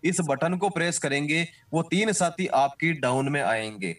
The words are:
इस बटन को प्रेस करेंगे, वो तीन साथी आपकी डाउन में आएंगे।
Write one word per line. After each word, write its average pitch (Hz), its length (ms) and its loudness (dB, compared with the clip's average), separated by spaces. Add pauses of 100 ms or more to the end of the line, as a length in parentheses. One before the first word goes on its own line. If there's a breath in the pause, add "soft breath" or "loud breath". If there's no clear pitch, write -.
इस 175 180 0
बटन 170 360 0
को 196 120 0
प्रेस 170 280 -2
करेंगे, 147 500 0 (260 loud breath)
वो 165 80 2
तीन 208 300 2
साथी 180 360 0
आपकी 143 460 2
डाउन 135 360 0
में 143 120 0
आएंगे। 107 580 -2